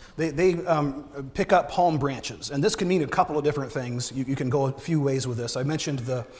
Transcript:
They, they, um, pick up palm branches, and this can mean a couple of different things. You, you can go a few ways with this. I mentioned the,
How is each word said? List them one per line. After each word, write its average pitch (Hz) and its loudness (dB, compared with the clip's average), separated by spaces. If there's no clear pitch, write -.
They, 160 0
they, 170 2
um, 143 -2
pick 196 2
up 180 4
palm 175 4
branches, 127 -4
and 139 -2
this 214 2
can 185 0
mean 185 4
a 139 0
couple 156 0
of 147 2
different 139 0
things. 123 -4
You, 131 -4
you 135 -2
can 131 -2
go 135 2
a 131 0
few 165 0
ways 135 0
with 120 -4
this. 117 -4
I 131 -2
mentioned 147 -2
the, 123 -4